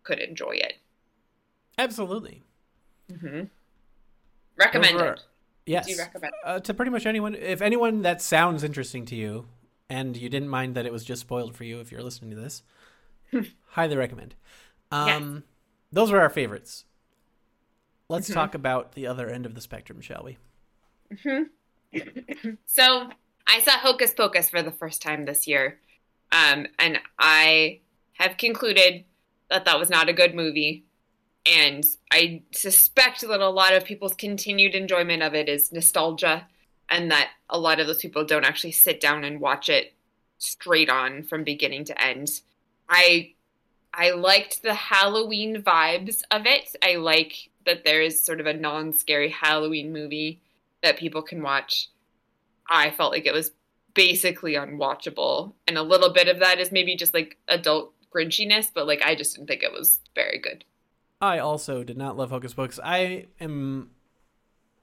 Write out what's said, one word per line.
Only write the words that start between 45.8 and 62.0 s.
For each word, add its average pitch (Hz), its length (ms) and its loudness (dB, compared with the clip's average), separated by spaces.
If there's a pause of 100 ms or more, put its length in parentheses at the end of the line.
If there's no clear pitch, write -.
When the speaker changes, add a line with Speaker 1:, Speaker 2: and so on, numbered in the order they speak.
Speaker 1:
of 214 140 0
it. - 360 0
I 180 140 4
like 160 540 0 (160)
that 170 180 0
there 156 180 4
is 160 180 0
sort 160 200 -4
of 151 60 -4
a 151 80 0
non-scary 156 760 -2
Halloween 156 600 0
movie 151 480 -8 (420)
that 160 160 2
people 156 240 -8
can 165 200 -12
watch. 139 460 -4 (800)
I 151 220 4
felt 151 220 -2
like 156 140 -2
it 143 80 2
was 156 160 -2 (440)
basically 180 600 2
unwatchable. 143 1000 -4 (140)
And 165 100 -2
a 156 40 -2
little 180 300 6
bit 175 160 6
of 180 120 4
that 180 200 6
is 185 120 -4
maybe 180 240 0
just, 175 180 -2
like, 160 240 -4 (100)
adult 156 440 0 (220)
grinchiness, 208 600 0
but, 151 120 -4
like, 147 180 0
I 160 100 2
just 156 220 -6
didn't 143 120 -18
think 139 140 -4
it - 100 -2
was - 280 0 (140)
very - 240 -2
good. - 260 -12 (560)
Speaker 2:
I 185 180 0
also 143 460 -6
did 120 120 -12
not 135 200 -8